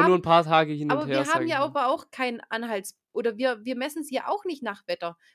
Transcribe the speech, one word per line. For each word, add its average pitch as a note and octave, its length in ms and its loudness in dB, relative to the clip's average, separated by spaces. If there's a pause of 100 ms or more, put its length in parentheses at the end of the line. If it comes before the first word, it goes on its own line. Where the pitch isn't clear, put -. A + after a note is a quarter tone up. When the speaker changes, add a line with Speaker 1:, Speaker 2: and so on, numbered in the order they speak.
Speaker 1:
nur - 40 6
Speaker 2:
haben, F#3 140 6
Speaker 1:
ein - 20 -8
paar E3+ 220 6
Tage D#3+ 280 4
hin D3+ 200 -2
und C#4 60 2
Speaker 2:
aber D4+ 100 -4
Speaker 1:
her, C#4 100 0
Speaker 2:
wir C#4 80 2
Speaker 1:
sag D4+ 100 0
Speaker 2:
haben E4+ 100 0
Speaker 1:
ich E4+ 60 -2
Speaker 2:
ja C#4+ 80 0
Speaker 1:
mal. C#4 60 0
Speaker 2:
aber C4+ 220 0
auch D#4+ 240 -2
keinen B3 380 -4
Anhalts-, A3+ 460 -6 (160)
oder A3 260 -2
wir, A#3 280 -2
wir B3+ 100 -4
messen's D4 360 -8
ja B3+ 160 -4
auch G4 180 -2
nicht F4 160 -6
nach G#3 260 -10
Wetter. E3+ 300 -6 (180)